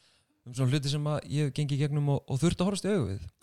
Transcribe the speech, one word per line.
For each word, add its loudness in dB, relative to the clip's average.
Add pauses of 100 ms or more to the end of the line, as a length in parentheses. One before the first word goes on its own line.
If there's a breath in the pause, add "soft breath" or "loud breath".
(460)
um -14
svona 2
hluti 0
sem -2
að -2
ég 0
hef -2
gengið 0
í 0
gegnum 0
og, 0
og -2
þurft 2
að 2
horfast -2
í 0
augu 2
við. -6 (220)